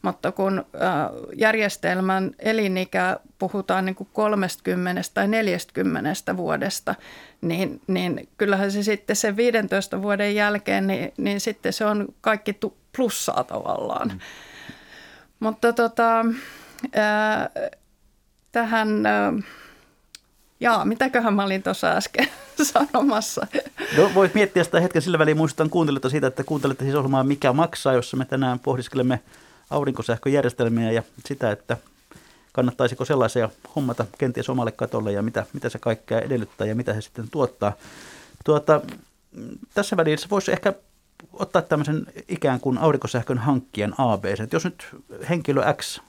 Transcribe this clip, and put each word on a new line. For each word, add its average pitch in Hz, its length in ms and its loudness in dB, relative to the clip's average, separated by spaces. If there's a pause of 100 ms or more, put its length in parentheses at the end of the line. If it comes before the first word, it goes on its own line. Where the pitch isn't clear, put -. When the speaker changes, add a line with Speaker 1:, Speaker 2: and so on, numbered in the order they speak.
Speaker 1:
mutta 185 300 -2
kun, 190 340 0 (100)
ö, - 40 -12 (560)
järjestelmän 190 1040 0
elinikä 185 800 0 (200)
puhutaan 190 460 -2
niinku 190 280 -6
kolmestakymmenestä 180 1000 -2
tai 196 140 0
neljästäkymmenestä 185 1080 -2
vuodesta, 160 580 -4 (460)
niin, 180 460 -4
niin 180 500 -2
kyllähän 196 340 2
se 202 120 -2
sitten 208 320 -2
sen 202 220 0
viidentoista 208 640 0
vuoden 208 340 0
jälkeen, 202 520 0
niin, 190 300 -2
niin 202 220 -2
sitten 196 340 -4
se 220 120 -2
on 208 220 0 (140)
kaikki 214 320 -2
tu-, - 240 -6 (180)
plussaa - 480 -2
tavallaan. - 640 -4
Speaker 2:
Mm. 95 120 -6 (1200)
Speaker 1:
Mutta 226 340 0
tota, 226 520 2 (600)
ö, 214 840 0 (840)
tähän, 220 540 0
ö, 208 380 2 (1160)
jaa, 233 260 2
mitäköhän 233 480 2
mä 202 100 2
olin 190 200 -2
tuossa 185 280 0
äsken 196 360 0 (220)
<laughs> - 240 0
sanomassa? 247 720 2 (500)
Speaker 2:
No, 190 180 8
voit 190 180 6
miettiä 196 300 4
sitä 170 160 2
hetken. 180 220 2
Sillä 165 180 0
väliin 151 180 6
muistutan 156 320 2
kuuntelijoita 147 400 2
siitä, 139 180 0
että 131 160 -4
kuuntelette 139 400 -2
siis 139 120 0
ohjelmaa 135 280 2
Mikä 139 300 2
maksaa, 151 400 2
jossa 127 240 0
me 131 80 -2
tänään 127 340 -2
pohdiskelemme 127 600 0 (500)
aurinkosähköjärjestelmiä 123 1200 0
ja 113 120 0 (220)
sitä, 131 260 -2
että 117 260 -4 (720)
kannattaisiko 123 540 0
sellaisia 123 440 2 (260)
hommata 123 300 -2 (120)
kenties 123 320 -2
omalle 123 220 -2
katolle 110 400 -4
ja 101 100 0
mitä, 110 320 -2
mitä - 160 -6
se 113 100 -8
kaikkea 113 400 -2
edellyttää 117 480 -4
ja 110 80 -2
mitä 117 180 -2
se 107 80 -4
sitten - 300 -12
tuottaa. 110 420 -2 (720)
Tuota, 147 360 4 (920)
tässä 202 240 0
väliin 156 200 2
se 180 120 -10
voisi 202 220 0
ehkä 190 220 0 (600)
ottaa - 280 0
tämmöisen 151 440 0 (220)
ikään 135 320 0
kuin 127 180 0
aurinkosähkön 135 600 0
hankkijan 113 600 -2
A 117 200 4
B 98 80 -6
C. 101 140 -2
Et 110 140 -4
jos 160 120 0
nyt - 220 -8 (420)
henkilö 147 440 2
X - 360 -8